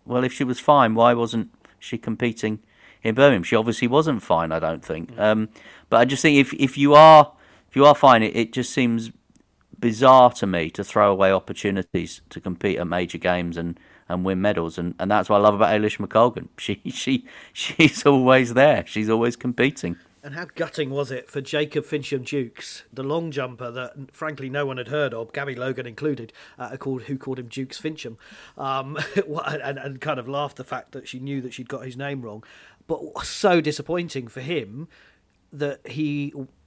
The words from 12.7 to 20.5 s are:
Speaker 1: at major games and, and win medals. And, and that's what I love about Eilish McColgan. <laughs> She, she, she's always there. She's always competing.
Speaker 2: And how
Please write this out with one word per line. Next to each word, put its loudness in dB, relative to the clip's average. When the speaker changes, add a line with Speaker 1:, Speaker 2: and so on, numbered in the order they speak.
Speaker 1:
at -6
major -6
games -4
and, -8
and -6
win -2
medals. -2
And, -8
and -6
that's 0
what 4
I 4
love 6
about 2
Eilish 0
McColgan. 0
<laughs> -20
She, -8
she, -4
she's 0
always 4
there. 4
She's -4
always 0
competing. -4
Speaker 2:
And -18
how -14